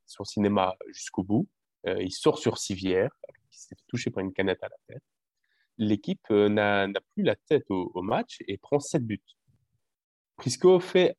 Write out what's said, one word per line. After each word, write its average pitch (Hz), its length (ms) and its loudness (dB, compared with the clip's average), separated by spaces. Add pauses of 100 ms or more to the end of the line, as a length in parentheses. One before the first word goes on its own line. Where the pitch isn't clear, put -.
son - 180 -14
cinéma 98 520 0 (120)
jusqu'au - 360 -8
bout. 110 240 0 (380)
Euh, 92 160 -2
il 92 100 -4
sort - 280 0
sur - 180 0
civière, 95 540 0 (160)
alors - 220 -20
qu'il - 100 -20
s'est - 160 -20
fait - 120 -20
toucher 123 220 -4
par 101 140 -6
une 95 100 -6
canette 95 300 0
à 95 60 -8
la - 80 -20 (100)
tête. 113 160 -16 (760)
L'équipe, 110 540 -2
euh, 104 180 6
n'a, 104 380 2
n'a 98 140 -4 (120)
plus 208 100 -4
la 117 120 2
tête - 340 0
au, 92 240 -2
au 90 80 -6
match 127 360 -4 (100)
et 98 100 -6
prend - 220 -2
sept 139 260 -4
buts. 107 160 -6 (1160)
Prisco 180 420 4
fait 180 400 2